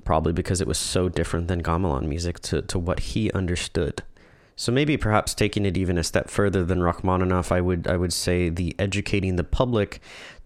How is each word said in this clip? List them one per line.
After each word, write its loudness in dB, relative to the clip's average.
probably 2
because 0
it 0
was -2
so 0
different -2
than 0
gamelan 0
music -4
to, -2
to -4
what -2
he -2
understood. -2
So -2
maybe 2
perhaps 2
taking 0
it 2
even 2
a 2
step 0
further 2
than 2
Rachmaninoff, 2
I 4
would, 0
I 2
would 0
say 2
the -2
educating 0
the 2
public, 0